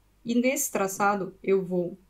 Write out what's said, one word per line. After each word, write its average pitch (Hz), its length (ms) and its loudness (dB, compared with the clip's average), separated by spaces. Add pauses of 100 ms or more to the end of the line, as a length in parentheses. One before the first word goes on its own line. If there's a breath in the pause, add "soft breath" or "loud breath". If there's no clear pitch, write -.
(240)
E 233 100 -2
nesse 254 360 2
traçado, 202 720 0
eu 190 220 2
vou 175 340 -2 (120)